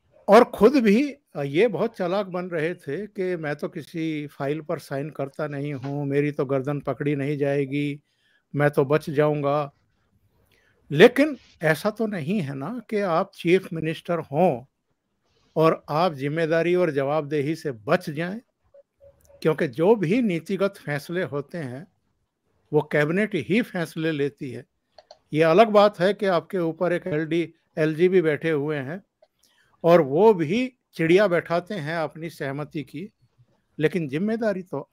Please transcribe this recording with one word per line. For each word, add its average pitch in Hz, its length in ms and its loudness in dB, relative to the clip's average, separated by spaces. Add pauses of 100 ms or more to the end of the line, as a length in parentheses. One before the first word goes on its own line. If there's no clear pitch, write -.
(280)
और 226 160 10
खुद 233 280 4
भी 247 440 4 (220)
ये 147 300 0
बहुत 202 280 -4
चालाक 190 300 -2
बन 180 200 -8
रहे 170 280 -4
थे 175 320 -10
कि 185 300 -6
मैं 147 200 -6
तो 165 120 -8
किसी 156 580 -8
फाइल 147 340 -6
पर 160 180 -8
साइन 143 320 -8
करता 139 360 -8
नहीं 147 280 -8
हूँ, 139 320 -6
मेरी 143 260 0
तो 147 120 -4
गर्दन 135 360 -2
पकड़ी 143 360 -4
नहीं 139 220 -4
जाएगी, 143 640 -2 (540)
मैं 147 160 4
तो 147 140 2
बच 147 260 0
जाऊंगा। 147 640 0 (1160)
लेकिन 247 460 6 (260)
ऐसा 160 280 0
तो 220 160 -4
नहीं 196 340 -4
है 139 140 -6
ना 175 360 -10
कि 208 100 -4
आप 185 340 -2
चीफ 185 380 0
मिनिस्टर 160 460 -6
हों 147 460 0 (920)
और 160 320 4
आप 160 240 0
जिम्मेदारी 160 640 -2
और 180 160 2
जवाबदेही 147 680 -2
से 151 160 -8
बच 139 380 -4
जाएं, 175 300 -8 (1040)
क्योंकि 156 260 0
जो 165 260 2
भी 202 280 0
नीतिगत 190 540 -2
फैसले 147 460 -8
होते 143 360 -8
हैं 135 360 -12 (760)
वो 147 200 2
कैबिनेट 170 420 0
ही 185 280 0
फैसले 160 500 -6
लेती 143 380 -6
है। 117 140 -14 (680)
ये 151 100 2
अलग 175 260 6
बात 208 320 4
है 190 140 2
कि 202 120 -4
आपके 180 320 -2
ऊपर 170 340 -2
एक 175 140 -4
एलडी, 160 480 -4 (240)
एलजी 156 300 2
भी 180 140 4
बैठे 160 280 0
हुए 151 260 -2
हैं 143 260 -10 (840)
और 170 160 8
वो 165 340 6
भी 190 420 -2 (160)
चिड़िया 175 340 4
बैठाते 175 480 -2
हैं 160 220 -6
अपनी 156 340 -6
सहमति 147 520 -8
की, 156 300 -14 (680)
लेकिन 156 300 -2
जिम्मेदारी 202 540 -4
तो - 300 -12